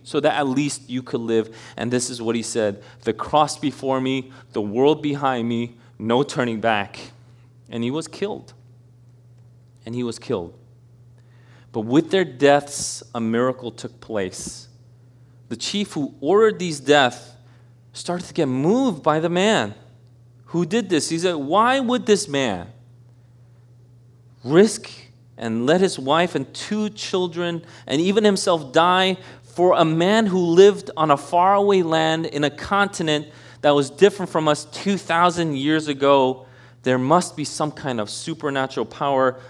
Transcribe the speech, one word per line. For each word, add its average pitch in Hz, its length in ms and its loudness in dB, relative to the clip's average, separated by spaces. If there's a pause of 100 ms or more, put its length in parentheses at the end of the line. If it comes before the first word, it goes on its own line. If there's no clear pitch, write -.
so - 160 -4
that 139 160 2
at 143 120 -2
least 135 420 -4
you 127 120 -6
could 123 200 -8
live." 113 340 -2 (220)
And 123 140 -6
this 123 180 -2
is 120 120 -10
what 113 140 -2
he 117 80 -4
said, 104 400 -4 (200)
"The 113 100 -2
cross - 440 0
before 131 440 -4
me, 131 300 -4 (200)
the 120 100 -4
world 131 400 2
behind 139 460 -2
me, 120 300 -6 (200)
no 117 260 0
turning 120 360 -4
back." 104 400 -2 (680)
And 117 140 -8
he 123 80 -4
was 160 160 -6
killed. - 460 -10 (1300)
And 117 100 -10
he 123 80 -4
was 117 160 -6
killed. 90 360 -6 (1160)
But 117 100 -4
with 135 300 0
their 190 140 2
deaths, 143 760 2 (120)
a 117 80 -6
miracle 120 500 -2
took 117 300 -16
place. - 640 -8 (800)
The 117 100 -10
chief - 360 -6
who 147 260 -6
ordered 196 400 2
these 165 220 -6
deaths 135 500 2 (600)
started 175 360 -6
to - 60 -18
get 156 140 0
moved 165 560 0
by 156 180 2
the 170 80 0
man 175 440 0 (760)
who 170 180 -2
did 190 240 -2
this. 160 200 0
He 165 100 -2
said, 180 160 0
"Why 202 440 2
would 247 260 -2
this 208 220 2
man 120 400 -2 (1800)
risk 180 460 2 (480)
and 117 280 -4
let 170 160 4
his 180 180 0
wife 147 360 0
and 135 180 -8
two 214 360 -6
children 175 720 -6 (260)
and 147 140 0
even 196 220 2
himself 180 480 2
die 180 460 4 (260)
for 175 300 2
a 160 120 6
man 185 420 2
who 185 120 0
lived 180 560 6
on 156 160 2
a 139 60 4
faraway 196 640 2
land 160 440 0
in 147 180 -4
a 143 60 2
continent 165 800 -2 (340)
that 147 100 6
was 143 180 2
different 190 420 2
from 156 160 0
us 151 240 0
two 196 260 -2
thousand 170 580 0
years 151 320 -2
ago? 139 580 2 (380)
There 127 160 2
must 160 360 0
be 147 100 -8
some 151 260 -6
kind 127 280 -6
of 104 100 -6
supernatural 139 760 -6
power. 131 540 -2 (100)